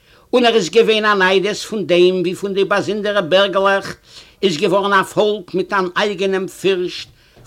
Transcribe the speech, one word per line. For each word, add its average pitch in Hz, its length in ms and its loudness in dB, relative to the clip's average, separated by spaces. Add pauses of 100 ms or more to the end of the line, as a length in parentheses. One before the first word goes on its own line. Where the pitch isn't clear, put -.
(340)
און 247 120 2
ער 233 100 2
איז 185 140 0
געווען 214 360 2
א 214 80 4
ניידעס 190 500 2
פון 202 240 -6
דעם, 180 340 4
ווי 175 140 -2
פון 196 180 -6
די 196 100 0
באזינדערע 202 580 -2
בערגעלעך 196 760 0 (480)
איז 165 140 0
געווארן 196 360 0
א 190 100 2
פאלק 214 500 -2
מיט 185 200 -4
אן 190 120 0 (120)
אייגענעם 190 500 -2
פירשט, 180 600 -4 (400)